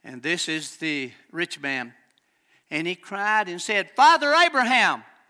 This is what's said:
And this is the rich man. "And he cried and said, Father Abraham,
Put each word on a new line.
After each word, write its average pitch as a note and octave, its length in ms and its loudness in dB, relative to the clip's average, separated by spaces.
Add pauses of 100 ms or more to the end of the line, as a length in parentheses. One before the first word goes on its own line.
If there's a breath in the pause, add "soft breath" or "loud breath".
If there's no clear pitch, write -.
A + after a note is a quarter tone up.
And B2+ 200 -16
this E3 260 -4
is D#3 300 -8
the C#3+ 340 -6 (180)
rich E3+ 280 -8
man. C3 360 -6 (760)
"And D#3 160 -4
he F3+ 100 -4
cried G3+ 520 -2
and F3 120 -10
said, G3+ 340 -4
Father D4 380 6
Abraham, B3+ 720 2 (240)